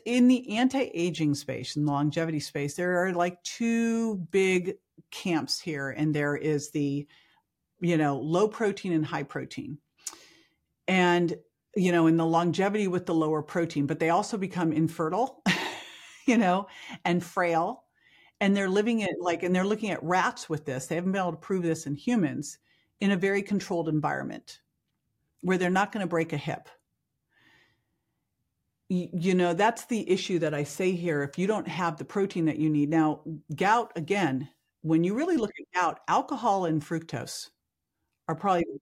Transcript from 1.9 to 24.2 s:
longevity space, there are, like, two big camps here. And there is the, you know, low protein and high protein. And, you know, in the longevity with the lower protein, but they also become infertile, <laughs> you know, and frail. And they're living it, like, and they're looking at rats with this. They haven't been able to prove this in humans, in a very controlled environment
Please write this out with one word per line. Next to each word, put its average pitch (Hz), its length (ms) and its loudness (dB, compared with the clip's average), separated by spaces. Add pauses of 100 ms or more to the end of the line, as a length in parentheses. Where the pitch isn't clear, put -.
longevity 151 480 0
space, 143 360 -6
there 180 300 0
are, 190 60 0
like, 175 320 -2
two 233 720 0 (160)
big 185 440 2 (360)
camps - 480 -2
here. 143 300 -6
And 151 260 0
there 143 220 0
is 147 340 -2
the, 143 340 0 (760)
you 175 160 2
know, 143 200 2
low 165 300 2
protein 202 460 -2
and 156 120 2
high 143 180 -4
protein. 143 540 -10 (1120)
And, 175 480 4 (400)
you 180 160 4
know, 170 140 6
in 165 120 6
the 165 80 2
longevity 180 600 2
with 180 200 -2
the 175 80 0
lower 156 260 0
protein, 160 460 -2
but 156 120 -2
they 160 100 2
also 202 280 0
become 180 340 -2
infertile, 165 680 -2 (420)
<laughs> - 440 -20
you 233 100 6
know, 190 300 2 (360)
and 175 200 2
frail. 175 600 -2 (560)
And 196 140 4
they're 196 140 0
living 214 300 2
it, 202 200 -2
like, 175 220 0
and 180 140 2
they're 185 80 4
looking 214 260 -2
at - 140 -4
rats 180 440 0
with 156 180 -4
this. 131 200 -4
They 160 100 -4
haven't 185 180 0
been 196 80 -2
able 175 100 -2
to 160 60 -6
prove 185 260 -2
this 160 240 -2
in 143 80 -4
humans, 147 640 -2 (400)
in 196 100 2
a 196 80 2
very 196 240 0
controlled 180 480 -2
environment 143 680 -4 (840)